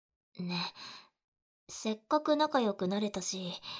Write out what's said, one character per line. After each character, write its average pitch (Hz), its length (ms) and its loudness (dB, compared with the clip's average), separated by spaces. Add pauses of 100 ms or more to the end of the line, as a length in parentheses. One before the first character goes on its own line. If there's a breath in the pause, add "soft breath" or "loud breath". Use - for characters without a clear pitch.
(380)
ね、 175 360 -4 (960 loud breath)
せ - 240 -4
っ 214 120 -16
か 302 140 4
く 302 160 4
仲 302 240 4
良 214 140 4
く 180 140 0
な 202 120 0
れ 214 100 0
た 185 120 -6
し、 185 320 -4 (260 loud breath)